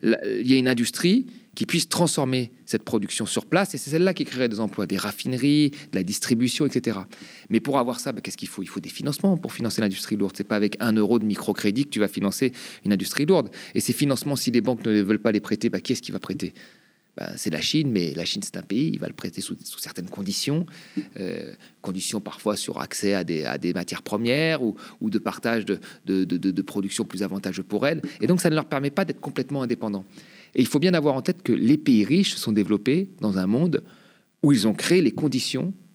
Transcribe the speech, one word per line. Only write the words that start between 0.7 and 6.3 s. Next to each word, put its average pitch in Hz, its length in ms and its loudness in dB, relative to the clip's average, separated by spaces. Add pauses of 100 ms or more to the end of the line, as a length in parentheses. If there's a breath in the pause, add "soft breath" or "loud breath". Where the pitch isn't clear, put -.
qui - 120 -2
puisse 170 220 -2
transformer 131 640 0 (140)
cette - 180 -2
production 107 420 -2
sur - 200 -4
place, 190 280 2
et 143 40 -8
c'est - 120 -8
celle-là 175 240 2
qui 151 120 -4
créerait 123 240 -2
des 107 100 -6
emplois, 107 260 -2
des 95 120 -2
raffineries, 127 720 2
de - 260 -10
la 95 80 0
distribution, 117 640 0